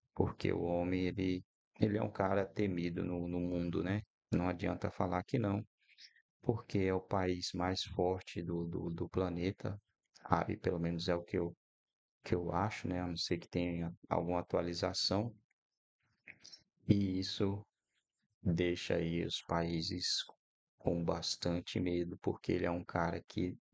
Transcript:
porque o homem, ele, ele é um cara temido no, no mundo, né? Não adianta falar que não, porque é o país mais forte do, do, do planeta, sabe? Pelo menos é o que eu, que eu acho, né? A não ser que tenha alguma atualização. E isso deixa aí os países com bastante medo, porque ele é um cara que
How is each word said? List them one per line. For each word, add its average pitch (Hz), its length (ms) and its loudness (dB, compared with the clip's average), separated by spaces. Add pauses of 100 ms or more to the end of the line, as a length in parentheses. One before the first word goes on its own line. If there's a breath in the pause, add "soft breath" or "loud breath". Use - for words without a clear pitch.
(140)
porque - 380 0
o 90 100 0
homem, 87 440 0
ele, 92 380 0 (360)
ele 107 180 4
é 113 60 0
um 113 80 -4
cara 98 340 2
temido 90 580 0
no, 87 240 -2
no 87 120 0
mundo, 87 440 0
né? 101 200 0 (280)
Não 87 180 2
adianta 90 400 0
falar 90 340 0
que - 160 0
não, 104 260 2 (760 loud breath)
porque - 380 0
é 95 140 4
o 92 80 0
país 92 520 0
mais 90 300 0
forte 92 580 -2
do, 85 240 -2
do, 85 240 -4
do 85 200 -4
planeta, 92 720 -2 (480)
sabe? 95 300 2
Pelo 90 220 0
menos 85 280 -2
é 87 80 4
o 87 80 -2
que - 140 -4
eu, 85 180 -2 (680)
que - 120 0
eu 87 160 0
acho, 95 360 0
né? 90 140 -2
A 90 60 -2
não 87 100 -4
ser 87 200 -2
que 85 100 -10
tenha 85 460 -2 (160)
alguma 87 300 2
atualização. 90 960 0 (1500 loud breath)
E 98 320 4
isso 101 460 -2 (760)
deixa 87 520 2
aí 85 300 0
os 87 160 -4
países 85 840 -2 (560)
com 85 220 0
bastante 85 760 -2
medo, 87 380 0
porque - 340 -4
ele 90 140 2
é 87 60 2
um 90 120 -2
cara 87 380 0
que - 340 -4 (180)